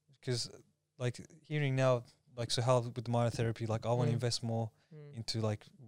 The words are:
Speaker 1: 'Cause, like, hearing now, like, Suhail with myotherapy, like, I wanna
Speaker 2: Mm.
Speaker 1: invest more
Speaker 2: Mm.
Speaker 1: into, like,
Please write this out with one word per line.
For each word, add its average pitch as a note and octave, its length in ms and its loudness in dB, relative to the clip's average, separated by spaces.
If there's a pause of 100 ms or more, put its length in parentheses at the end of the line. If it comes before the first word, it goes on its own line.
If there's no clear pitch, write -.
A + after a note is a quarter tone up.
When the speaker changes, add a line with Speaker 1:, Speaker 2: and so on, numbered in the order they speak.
(220)
Speaker 1:
'Cause, A#2+ 260 -2 (500)
like, B2 220 -2 (220)
hearing D3 340 0
now, B2+ 280 4 (320)
like, A#2+ 120 -4
Suhail A#2+ 480 2
with A2+ 80 -4
myotherapy, A#2 640 0
like, A2 180 -2
I A#2 60 2
wanna B2 180 2
Speaker 2:
Mm. A2+ 40 2
Speaker 1:
invest A#2 280 -2
more A2+ 280 -2 (220)
Speaker 2:
Mm. D3 240 -18
Speaker 1:
into, A2+ 240 -4
like, G#2+ 260 0 (220)